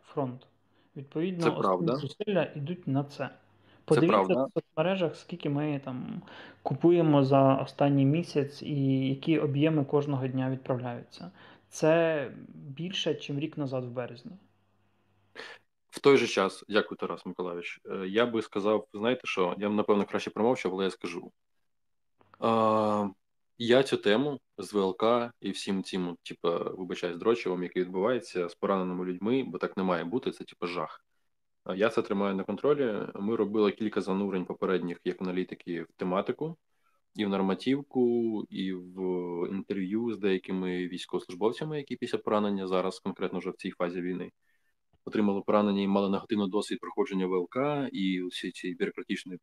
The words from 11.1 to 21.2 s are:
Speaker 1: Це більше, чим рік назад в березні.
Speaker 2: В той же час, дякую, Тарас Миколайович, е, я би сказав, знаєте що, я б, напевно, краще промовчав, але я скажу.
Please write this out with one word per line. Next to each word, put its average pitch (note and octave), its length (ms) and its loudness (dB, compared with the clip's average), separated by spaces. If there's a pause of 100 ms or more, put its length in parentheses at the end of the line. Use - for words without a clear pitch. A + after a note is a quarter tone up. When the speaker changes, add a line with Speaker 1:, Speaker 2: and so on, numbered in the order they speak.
Speaker 1:
Це D#3+ 600 2 (220)
більше, D#3+ 600 -6
чим C#3+ 240 -6
рік D#3 180 -6
назад C3 280 -4
в B2 40 -10
березні. A#2+ 420 -10 (1600)
Speaker 2:
В - 100 -18
той C#3 180 8
же A#2 100 2
час, F#2+ 420 0
дякую, G2+ 280 0
Тарас E2+ 280 -6
Миколайович, F2 600 -8
е, G2 220 -6
я G#2+ 180 2
би A2+ 160 0
сказав, G#2+ 520 0
знаєте A2+ 300 -2
що, F2+ 340 0
я G#2 120 -2
б, G#2 40 0
напевно, G#2 320 2
краще - 240 -4
промовчав, G#2+ 440 0
але F#2+ 100 0
я F#2+ 60 0
скажу. - 420 -8 (1120)